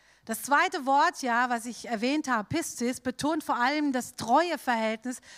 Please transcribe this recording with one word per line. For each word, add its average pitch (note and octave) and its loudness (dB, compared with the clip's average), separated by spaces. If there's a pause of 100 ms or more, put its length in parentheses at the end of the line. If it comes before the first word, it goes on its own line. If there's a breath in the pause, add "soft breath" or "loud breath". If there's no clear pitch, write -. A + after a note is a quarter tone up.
(240 soft breath)
Das A3 -8
zweite D#4 2
Wort, C#4+ 4
ja, B3 2
was A#3 -2
ich A#3+ -10
erwähnt B3 0
habe, B3+ 0
Pistis, B3+ -2
betont D4 -2
vor C#4+ 0
allem C#4+ 2
das B3 -4
Treueverhältnis B3 0 (160 loud breath)